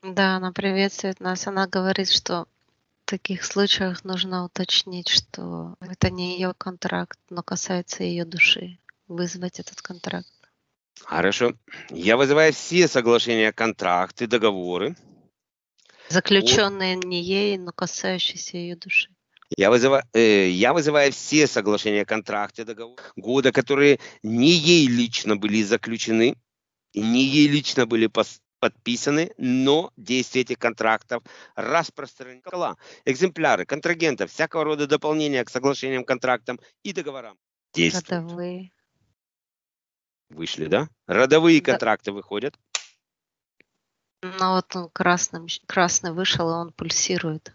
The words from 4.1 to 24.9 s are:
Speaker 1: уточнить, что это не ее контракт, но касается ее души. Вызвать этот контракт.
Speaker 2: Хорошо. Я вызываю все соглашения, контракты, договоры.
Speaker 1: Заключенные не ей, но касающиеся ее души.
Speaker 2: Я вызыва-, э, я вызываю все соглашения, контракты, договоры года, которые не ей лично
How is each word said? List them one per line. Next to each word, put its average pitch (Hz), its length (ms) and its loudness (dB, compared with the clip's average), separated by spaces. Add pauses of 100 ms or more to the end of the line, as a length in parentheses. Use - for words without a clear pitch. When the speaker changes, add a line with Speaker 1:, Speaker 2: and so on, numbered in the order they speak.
Speaker 1:
уточнить, 180 640 -4
что 170 760 -4
это 180 280 -2
не 180 260 -6
ее 185 220 -2
контракт, 180 640 -8 (100)
но 175 140 -10
касается 180 600 -6
ее 170 220 -4
души. 175 540 -2 (280)
Вызвать 175 520 -8
этот - 240 -18
контракт. 180 440 -12 (760)
Speaker 2:
Хорошо. 107 520 0 (380)
Я 98 260 2
вызываю 147 360 4
все 170 340 2
соглашения, 117 640 4
контракты, 92 760 -2
договоры. 104 680 0 (1120)
Speaker 1:
Заключенные 196 840 2
не 180 260 -4
ей, 196 380 -2
но 175 120 -12
касающиеся - 840 -6
ее 175 200 -10
души. - 320 -4 (480)
Speaker 2:
Я 98 120 6
вызыва-, 131 340 4 (100)
э, 104 360 6
я 101 240 2
вызываю 147 380 4
все 151 340 2
соглашения, 104 600 0
контракты, 104 600 -6
договоры 117 380 -16 (120)
года, 123 360 2
которые 139 480 4 (240)
не 120 280 2
ей 165 360 6
лично 117 480 0